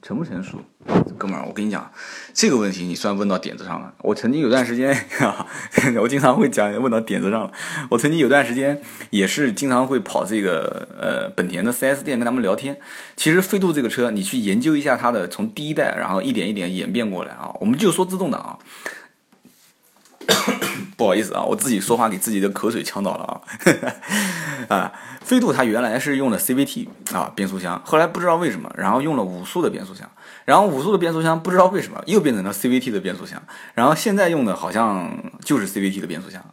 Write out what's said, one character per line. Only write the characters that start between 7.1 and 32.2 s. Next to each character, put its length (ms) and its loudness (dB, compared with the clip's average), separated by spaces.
子 80 0
上 120 0
了。 100 -6
我 60 4
曾 120 2
经 100 2
有 80 6
段 160 6
时 120 -2
间 260 0
也 160 4
是 260 0
经 160 -2
常 160 4
会 140 0
跑 260 -2
这 160 -2
个， 460 -2
呃， 360 -2
本 120 -2
田 160 -4
的 80 0
四 140 -2
S 180 0
店 140 -2
跟 80 0
他 60 0
们 100 -2
聊 140 2
天。 240 -8
其 160 0
实 80 6
飞 200 0
度 120 2
这 80 0
个 80 0
车， 220 0
你 140 -2
去 160 -2
研 200 2
究 160 2
一 60 2
下 160 2
它 140 0
的 160 -2
从 200 -6
第 220 -8
一 60 -2
代， 200 0
然 160 -4
后 80 0
一 140 -2
点 160 0
一 40 -2
点 220 -4
演 160 -4
变 160 -2
过 160 -6
来 100 -12
啊。 260 -12
我 60 -2
们 120 2
就 140 4
说 120 2
自 140 -4
动 140 -2
挡 100 -4
啊。 160 -12
<coughs> 680 -2
不 80 2
好 80 6
意 80 2
思 140 -4
啊， 80 -2
我 120 0
自 140 -2
己 100 4
说 160 2
话 140 2
给 80 -4
自 140 -2
己 80 0
的 100 2
口 220 -2
水 100 -4
呛 220 -6
到 120 -2
了 80 -10
啊。 180 -10
<laughs> 0 -
啊， 240 0
飞 180 4
度 140 2
它 100 2
原 180 2
来 160 0
是 200 -2
用 120 2
的 80 0
C 160 0
V 120 2
T 240 -8
啊 200 -2
变 140 -2
速 100 -6
箱， 280 -4
后 120 4
来 80 8
不 140 -4
知 60 -2
道 100 4
为 160 0
什 80 -6
么， 160 -12
然 160 0
后 100 2
用 140 0
了 80 0
五 220 -6
速 160 -4
的 80 4
变 160 -8
速 80 -16
箱， 160 -18
然 160 6
后 80 6
五 140 0
速 100 0
的 60 4
变 160 2
速 80 0
箱 200 2
不 100 -4
知 40 2
道 120 8
为 140 0
什 80 -8
么 180 -12
又 120 6
变 160 4